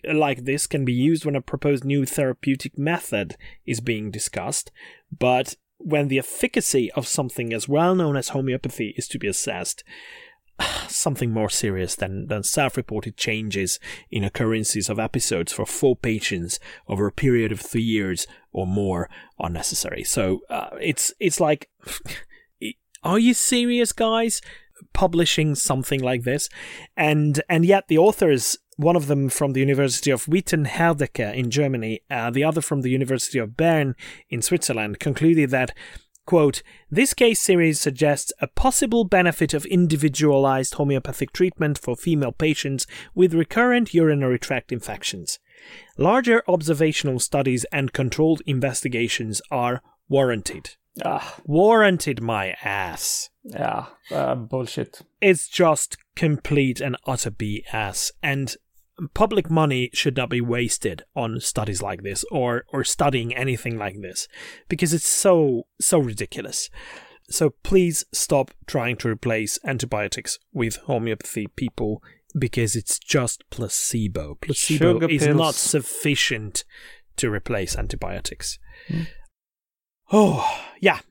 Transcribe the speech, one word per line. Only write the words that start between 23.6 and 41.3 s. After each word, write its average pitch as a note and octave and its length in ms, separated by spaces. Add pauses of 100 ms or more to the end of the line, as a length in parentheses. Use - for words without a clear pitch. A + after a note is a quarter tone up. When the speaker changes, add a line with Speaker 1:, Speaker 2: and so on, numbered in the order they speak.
Speaker 1:
guys? A3+ 480 (520)
Publishing E3+ 640
something C3+ 460
like B2+ 220
this? B2+ 260 (480)
And, D3+ 520
and E3 160
yet F#3+ 240
the D#3 100
authors, E3 580 (200)
one E3 200
of D3 100
them C#3 220
from C#3 240
the C3 80
University C3+ 500
of B2+ 160
Witten-Herdecke D3 1080
in B2 160
Germany, B2 500 (100)
uh, A#2+ 200
the C3+ 140
other D#3+ 160
from C#3 220
the B2+ 80
University C3 480
of A2+ 180
Bern D#3 380 (340)
in A2+ 140
Switzerland, A2 580
concluded D3+ 500
that, B2+ 220 (540)
quote, D3+ 360 (280)
"This A3+ 240
case A#3 260
series E3 400
suggests C#3+ 600
a C#3 60
possible A#3 580
benefit F3 500
of D3 120
individualized C#3+ 1080
homeopathic C#3 580